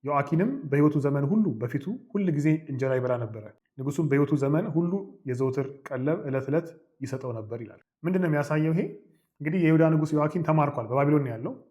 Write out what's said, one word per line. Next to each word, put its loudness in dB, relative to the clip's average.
ዮአኪንም 0
በሕይወቱ 4
ዘመን 0
ሁሉ 2
በፊቱ -6
ሁል -2
ጊዜ 2
እንጀራ -2
ይበላ 0
ነበረ። -8
ንጉሱም -2
በሕይወቱ 4
ዘመን 0
ሁሉ 0
የዘወትር -2
ቀለብ -4
ዕለት -4
ዕለት -2
ይሰጠው -8
ነበር» -10
ይላል። -16
ምንድን 0
ነው 0
የሚያሳየው 0
ይሄ? 0
እንግዲህ -2
የይሁዳ 6
ንጉስ 2
ዮአኪን 0
ተማርኳል፣ 2
በባቢሎን 2
ነው -6
ያለው። -8